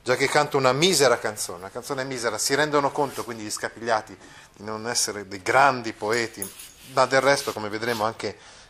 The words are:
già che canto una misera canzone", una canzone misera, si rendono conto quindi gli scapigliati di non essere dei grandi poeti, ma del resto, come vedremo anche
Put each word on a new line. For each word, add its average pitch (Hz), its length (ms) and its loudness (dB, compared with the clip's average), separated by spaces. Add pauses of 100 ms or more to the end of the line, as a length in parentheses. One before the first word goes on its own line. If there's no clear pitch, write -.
già 123 100 2
che 127 140 2
canto 147 280 2
una 131 160 4
misera 139 460 4
canzone", 104 400 -6
una 95 120 -12
canzone 131 340 -8
misera, 120 340 -4
si - 160 0
rendono 143 380 2
conto 127 320 -4
quindi 113 180 -10
gli 104 80 -8
scapigliati 110 680 -4 (380)
di 98 100 -18
non 110 220 -8
essere 104 400 -4
dei 98 160 -12
grandi 123 500 4
poeti, 107 560 -4 (440)
ma 131 140 6
del 131 140 4
resto, 135 320 4
come 107 160 -6
vedremo 107 360 -2
anche 110 340 -4 (320)